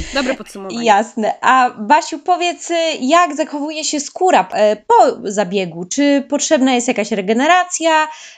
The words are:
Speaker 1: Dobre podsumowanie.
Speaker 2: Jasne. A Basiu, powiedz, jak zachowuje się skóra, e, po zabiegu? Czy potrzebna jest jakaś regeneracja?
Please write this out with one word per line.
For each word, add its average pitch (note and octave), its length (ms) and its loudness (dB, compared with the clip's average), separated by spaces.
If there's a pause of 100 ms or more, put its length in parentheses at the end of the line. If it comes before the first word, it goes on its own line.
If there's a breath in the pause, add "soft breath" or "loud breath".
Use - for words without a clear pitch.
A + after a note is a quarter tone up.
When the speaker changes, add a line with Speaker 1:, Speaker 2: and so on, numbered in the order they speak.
(140 loud breath)
Speaker 1:
Dobre C4 200 -2
podsumowanie. G#3+ 500 -10
Speaker 2:
Jasne. G#3+ 560 0
A B3 380 2
Basiu, D4 400 0
powiedz, E4+ 540 -2 (280)
jak D4+ 360 2
zachowuje D4+ 480 -6
się D4 160 -4
skóra, D4 520 2
e, G#3+ 240 2
po - 180 0 (300)
zabiegu? F#3 600 -4
Czy C#4+ 440 0
potrzebna C4+ 460 0
jest A#3+ 140 0
jakaś G#3+ 240 -2
regeneracja? D#4 960 0 (300 loud breath)